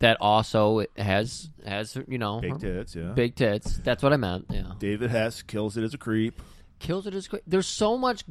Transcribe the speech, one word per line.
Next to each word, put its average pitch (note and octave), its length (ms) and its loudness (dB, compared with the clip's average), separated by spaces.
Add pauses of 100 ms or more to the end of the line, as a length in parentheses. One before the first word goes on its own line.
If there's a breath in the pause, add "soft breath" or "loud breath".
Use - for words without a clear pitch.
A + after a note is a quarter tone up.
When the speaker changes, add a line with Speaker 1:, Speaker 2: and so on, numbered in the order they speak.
Speaker 1:
that A2+ 200 8
also G#2+ 640 4 (120)
has, G#2 540 0 (140)
has, G#2 320 -6 (120)
you C3 100 -6
know, A2 220 -4
Speaker 2:
Big A2 120 -4
Speaker 1:
her C#3+ 60 -6
Speaker 2:
tits, F#2 380 -6
yeah. E2+ 160 -6
Speaker 1:
big A#2+ 240 2
tits. A2 480 2
That's B2 180 0
what C#3 100 6
I D3+ 40 6
meant, F#2 340 -2
yeah. F#2+ 300 -4
Speaker 2:
David G#2+ 300 -2
Hess A2+ 320 0
kills G#2+ 340 -4
it A2+ 80 -2
as A2+ 100 -4
a C#3 40 -12
creep. A2 420 -2 (380 loud breath)
Speaker 1:
Kills F#3+ 300 -4
it F#3+ 40 -8
as F#3+ 140 -8
a - 40 -18
creep. - 160 -8
There's F3+ 200 2
so G#3+ 320 2
much B3 320 0